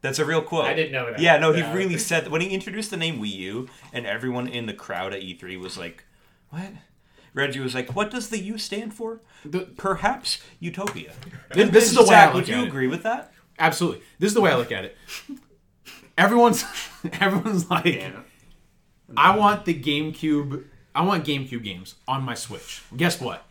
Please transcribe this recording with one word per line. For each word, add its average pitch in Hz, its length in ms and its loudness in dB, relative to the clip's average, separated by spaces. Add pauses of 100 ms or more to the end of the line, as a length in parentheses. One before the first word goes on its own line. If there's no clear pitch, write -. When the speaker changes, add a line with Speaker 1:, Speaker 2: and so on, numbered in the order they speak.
Speaker 1:
That's 135 160 -4
a 151 80 0
real 160 160 2
quote. 160 240 -2
Speaker 2:
I 139 80 -2
didn't 156 180 -2
know 123 180 -4
that. 113 80 -8
Speaker 1:
Yeah, 165 200 6
no, 156 140 4
he 165 80 2
Speaker 2:
Yeah. 151 140 -4
Speaker 1:
really 185 240 -2
said, 151 300 -2
when 151 140 -2
he 190 60 -4
introduced 196 420 -8
the 190 80 -8
name 165 200 -4
Wii 107 140 -6
U, 98 360 -8 (260)
and 120 120 -8
everyone 123 400 -4
in 120 200 -8
the 104 80 -8
crowd 95 400 -8
at 95 80 -10
E 92 120 -14
three 92 220 -14
was 90 220 -14
like, 87 260 -16 (460)
"What?" 185 200 -12 (640)
Reggie 135 280 -4
was 127 140 -6
like, 127 220 -6
"What 208 140 -2
does 247 180 -10
the 226 100 -6
U 208 200 -8
stand 214 360 -10
for?" 226 260 -10 (240)
Speaker 3:
The 156 160 -6
Speaker 1:
"Perhaps 190 800 -4 (220)
Utopia." 170 520 -8 (400)
Speaker 3:
This, 196 180 6
this 220 180 10
is 190 60 2
the 240 80 8
way 190 60 10
Speaker 1:
Zach, 208 160 12
Speaker 3:
I - 20 8
look - 80 2
Speaker 1:
would 185 140 -2
you - 80 -4
Speaker 3:
at 247 80 -2
it. - 40 -6
Speaker 1:
agree 135 180 -2
with 160 180 -4
that? 240 280 -6 (260)
Speaker 3:
Absolutely. 165 440 0 (180)
This 190 80 2
is 208 60 -2
the 226 80 6
way 170 100 6
I 131 40 2
look 120 140 -2
at 98 140 -6
it. - 120 -16 (1200)
Everyone's, 226 460 6 (260)
<laughs> - 300 -10
everyone's 196 500 0
like, 180 160 0
Speaker 1:
Yeah. 95 240 -2 (1080)
Speaker 3:
"I 175 200 6
want 208 280 2
the 170 100 0
GameCube, 147 880 -2 (300)
I 147 80 0
want 180 220 0
GameCube 135 400 -6
games 92 300 -12 (140)
on 135 140 -2
my 123 120 -6
Switch." - 480 -14 (140)
Guess 170 240 -2
what? 110 300 -8